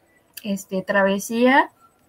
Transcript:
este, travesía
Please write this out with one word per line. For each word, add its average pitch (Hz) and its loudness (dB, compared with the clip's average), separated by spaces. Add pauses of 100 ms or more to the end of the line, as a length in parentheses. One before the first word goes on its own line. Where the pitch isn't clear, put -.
(440)
este, 196 -6
travesía 226 2 (400)